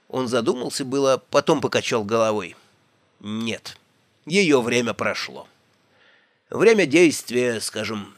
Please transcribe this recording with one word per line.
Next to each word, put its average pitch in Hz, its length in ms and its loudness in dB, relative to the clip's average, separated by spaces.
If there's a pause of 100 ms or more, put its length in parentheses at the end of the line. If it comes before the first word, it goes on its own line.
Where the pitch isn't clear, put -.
Он 131 200 -4
задумался 123 560 -2
было, 135 460 0
потом 143 320 2
покачал 117 420 -2
головой. 107 520 -2 (640)
Нет, 107 580 -8 (480)
ее 156 360 4
время 120 320 0
прошло. 73 540 -6 (1000)
Время 196 360 2
действия, 123 760 2
скажем, 107 560 -8